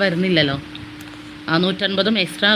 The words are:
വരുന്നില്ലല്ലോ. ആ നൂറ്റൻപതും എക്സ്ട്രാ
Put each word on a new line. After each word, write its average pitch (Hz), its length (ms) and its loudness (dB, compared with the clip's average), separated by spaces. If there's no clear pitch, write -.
വരുന്നില്ലല്ലോ. 170 540 2
ആ 160 120 4
നൂറ്റൻപതും 190 600 0
എക്സ്ട്രാ 202 320 0